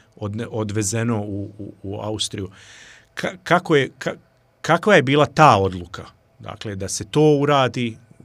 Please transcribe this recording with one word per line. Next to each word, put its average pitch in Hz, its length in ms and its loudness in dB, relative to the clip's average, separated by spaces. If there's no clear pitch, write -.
odne-, 107 340 -8
odvezeno 110 720 -2
u, 101 360 -8
u, 101 140 -14
u 101 180 -8
Austriju. 104 500 -6
Ka-, - 280 -6
kako 170 340 2
je, 135 120 2
ka-, - 180 -8
kakva 175 320 2
je 156 80 6
bila 139 240 2
ta 143 300 6
odluka? 90 480 -4
Dakle, 101 380 -12
da 95 120 -8
se - 160 -8
to 151 320 4
uradi, 131 600 0